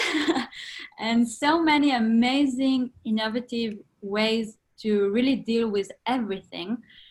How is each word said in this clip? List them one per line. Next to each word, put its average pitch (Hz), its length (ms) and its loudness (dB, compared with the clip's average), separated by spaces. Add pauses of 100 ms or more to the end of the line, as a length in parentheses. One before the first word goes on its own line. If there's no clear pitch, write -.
(200)
<laughs> - 800 -6
and 233 280 2
so 311 340 0
many 294 300 4
amazing, 254 1000 2 (140)
innovative 220 680 -2 (260)
ways 214 560 -2 (240)
to 208 300 2
really 247 240 2
deal 226 340 -2
with 196 200 -4 (160)
everything. 196 720 -6 (340)